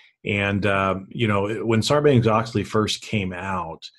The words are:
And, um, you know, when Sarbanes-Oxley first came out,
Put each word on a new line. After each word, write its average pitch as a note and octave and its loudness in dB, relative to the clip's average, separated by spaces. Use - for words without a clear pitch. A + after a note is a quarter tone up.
And, G2+ 0
um, F#2+ 0
you A#2 -2
know, G#2 0
when A2+ 2
Sarbanes-Oxley A#2 2
first G#2+ -2
came F#2+ -4
out, F2+ -8